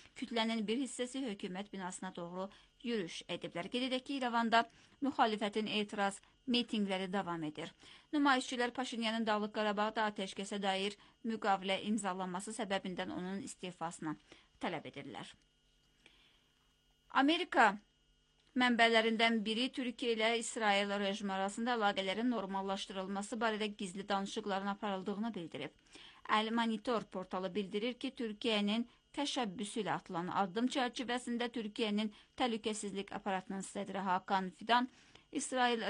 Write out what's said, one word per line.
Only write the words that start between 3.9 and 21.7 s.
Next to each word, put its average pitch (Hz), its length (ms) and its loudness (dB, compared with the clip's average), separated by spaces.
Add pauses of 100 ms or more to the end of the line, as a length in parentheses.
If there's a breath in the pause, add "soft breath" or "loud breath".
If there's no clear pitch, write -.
ki, 277 160 -4
İrəvanda 233 440 4 (400 loud breath)
müxalifətin 220 640 2 (120)
etiraz 208 400 0 (260 soft breath)
mitinqləri 202 680 2
davam 175 320 0
edir. 151 300 -6 (380 loud breath)
Nümayişçilər 262 600 4
Paşinyanın 226 520 -2
Dağlıq 214 260 2
Qarabağda 214 560 0
atəşkəsə 202 540 -4
dair 190 340 0 (280 loud breath)
müqavilə 196 520 0 (160)
imzalanması 190 640 -2
səbəbindən 190 560 -2
onun 185 320 -4
istefasını 170 720 -6 (440 loud breath)
tələb 170 300 -4
edirlər. 139 380 -12 (1800 soft breath)
Amerika 269 680 4 (840)
mənbələrindən 226 840 6
biri 226 260 0
Türkiyə 240 460 0
ilə 220 140 4 (100)
İsrail 202 580 2
rejimi 202 340 0
arasında 208 460 0